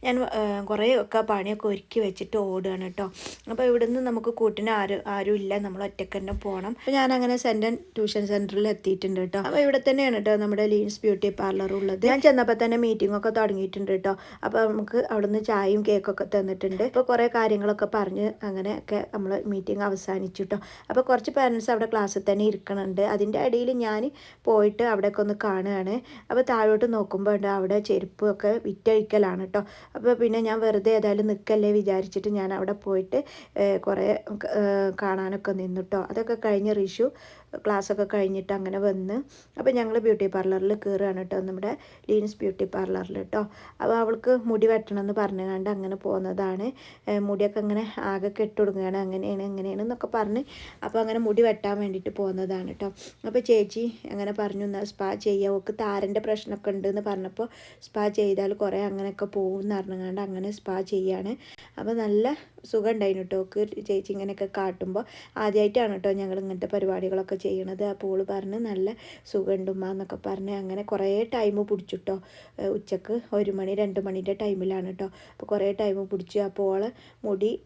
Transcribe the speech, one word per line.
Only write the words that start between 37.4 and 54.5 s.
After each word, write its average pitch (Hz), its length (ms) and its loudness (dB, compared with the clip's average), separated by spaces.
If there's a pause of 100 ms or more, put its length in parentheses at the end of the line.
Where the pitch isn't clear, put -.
ക്ലാസ്സൊക്കെ 202 400 0 (100)
കഴിഞ്ഞിട്ട് 190 420 0
അങ്ങനെ 190 280 -4
വന്ന്, 190 300 0 (420)
അപ്പോൾ 262 200 2
ഞങ്ങൾ 220 180 0 (100)
ബ്യൂട്ടി 208 300 4
പാർലറിൽ 190 380 2 (100)
കയറുകയാണ് 190 460 -2
ട്ടോ, 196 80 -4 (120)
നമ്മുടെ 190 220 -4 (400)
ലീൻസ് 208 300 2
ബ്യൂട്ടി 196 340 -2
പാർലറിൽ 190 440 -4 (140)
ട്ടോ. 214 100 0 (380)
അപ്പോൾ - 220 2
അവൾക്ക് 226 300 2 (180)
മുടി 220 220 4
വെട്ടണം 214 300 0
എന്ന് 202 180 -2
പറഞ്ഞുകൊണ്ട് 190 540 -2
അങ്ങനെ 190 300 -6
പോകുന്നതാണ്. 190 600 -2 (420)
ഏ, 208 60 0 (140)
മുടിയൊക്കെ 202 360 0
അങ്ങനെ 208 200 0 (260)
ആകെ 196 280 -2
കെട്ടൊടുങ്ങുകയാണ്, 196 640 0
അങ്ങനെയാണ് 190 460 -4
ഇങ്ങനെയാണ് 196 360 -6
എന്നൊക്കെ 240 300 -6
പറഞ്ഞ്. 214 260 0 (400)
അപ്പോൾ 220 220 -2
അങ്ങനെ 220 220 -2
മുടി 214 220 6
വെട്ടാൻ 208 360 0
വേണ്ടിയിട്ട് 190 360 -6
പോകുന്നതാണ് 190 600 -2
ട്ടോ. 196 100 -4 (360)
അപ്പോൾ 226 140 2 (100)
ചേച്ചി 220 340 4 (280)
അങ്ങനെ 202 280 -6
പറഞ്ഞു, 202 280 -4